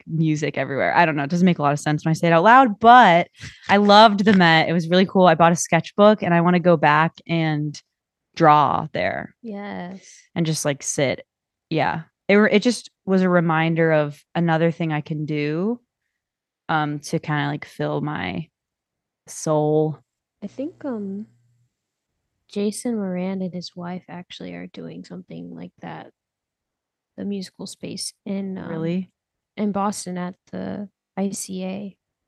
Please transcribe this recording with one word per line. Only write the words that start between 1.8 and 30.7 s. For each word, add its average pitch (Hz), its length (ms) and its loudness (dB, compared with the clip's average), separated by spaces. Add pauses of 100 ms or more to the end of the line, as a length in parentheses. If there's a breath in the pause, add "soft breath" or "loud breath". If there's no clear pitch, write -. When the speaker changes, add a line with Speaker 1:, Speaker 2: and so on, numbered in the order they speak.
Speaker 1:
sense 151 240 -4
when 165 60 2
I 160 40 0
say 170 120 0
it 165 60 4
out 165 100 6
loud, 233 360 6
but 220 500 8 (400 loud breath)
I 196 80 4
loved 208 480 6
the 214 80 6
Met. 165 360 4
It 160 40 -2
was 165 160 -2
really 180 180 4
cool. 185 200 4
I 165 80 6
bought 170 180 6
a 170 40 0
sketchbook 208 680 2
and 175 100 0
I 170 80 4
wanna 175 200 2
go 170 160 4
back 151 360 2 (140)
and 156 540 -4 (540)
draw 151 580 4
there. - 500 -6
Speaker 2:
Yes. 196 920 -14
Speaker 1:
And 170 100 -2
just, 156 200 -4
like, 143 180 -6
sit. - 420 -4 (440)
Yeah. 160 340 -4 (260)
It, 202 60 4
re-, 208 180 4
it 208 100 2
just - 260 -4 (160)
was 190 180 0
a 185 60 0
reminder 165 600 0
of 147 320 -2 (120)
another 165 360 0
thing 160 220 -6
I 151 80 -4
can 151 240 -8
do, 151 560 -4 (880)
um, 151 320 -2
to 165 180 -6
kinda, 147 280 -4
like, 143 180 -8
fill 147 360 -6
my 151 480 -8 (800)
soul. 151 720 -2 (440)
Speaker 2:
I 202 40 -12
think, 285 380 -14
um, 208 420 -10 (1200)
Jason 214 480 -6
Moran 190 440 -6
and 180 120 -6
his 180 220 -14
wife 175 340 -12
actually 175 460 -16
are 180 120 -14
doing 170 380 -16
something 170 500 -16
like 180 260 -18
that, 160 320 -18 (1040)
the 190 80 -10
musical 196 420 -10
space - 460 -14 (120)
in, 196 320 -8
um, - 120 -14
Speaker 1:
Really? 165 420 -6 (460)
Speaker 2:
in 208 160 -4
Boston 196 440 -6
at 180 180 -10 (160)
the 196 380 -10 (280)